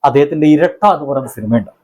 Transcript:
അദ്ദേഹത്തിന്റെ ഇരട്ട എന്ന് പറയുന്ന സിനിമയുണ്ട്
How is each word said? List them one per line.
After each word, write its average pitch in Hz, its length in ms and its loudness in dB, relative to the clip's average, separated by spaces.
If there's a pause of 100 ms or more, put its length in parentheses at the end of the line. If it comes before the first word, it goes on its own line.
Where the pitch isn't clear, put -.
അദ്ദേഹത്തിന്റെ 151 480 0
ഇരട്ട 156 280 0 (120)
എന്ന് 147 160 -8
പറയുന്ന 131 260 -6
സിനിമയുണ്ട് 107 360 -4 (120)